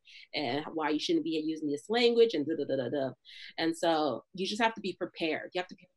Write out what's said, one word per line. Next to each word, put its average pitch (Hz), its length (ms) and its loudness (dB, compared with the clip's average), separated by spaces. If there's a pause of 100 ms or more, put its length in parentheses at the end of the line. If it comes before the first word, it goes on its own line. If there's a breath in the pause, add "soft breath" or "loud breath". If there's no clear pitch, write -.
(340 loud breath)
and 147 300 -2 (100)
why 156 160 0
you 151 80 2
shouldn't 160 260 0
be 160 220 -2
using 156 240 -4
this 147 180 -4
language 233 460 6
and 147 100 0
da, 160 120 -2
da, 143 80 -2
da, 135 180 0
da, 120 80 -2
da." 135 200 -2 (480 loud breath)
And 165 180 0
so 156 480 0 (100)
you 185 140 -2
just 208 120 -4
have 226 140 4
to - 60 -14
be 180 140 -6
prepared. - 600 -4
You 180 60 0
have 180 80 -6
to 196 80 -16
be - 100 -20 (100)